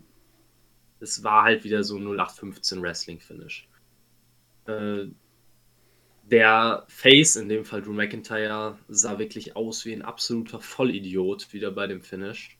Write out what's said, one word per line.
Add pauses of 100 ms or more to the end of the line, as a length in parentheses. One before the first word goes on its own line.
(1000)
es
war
halt
wieder
so
null
acht
fünfzehn
Wrestling-Finish. (960)
Äh, (1160)
der
Face,
in
dem
Fall
Drew
McIntyre, (100)
sah
wirklich
aus
wie
ein
absoluter
Vollidiot
wieder
bei
dem
Finish.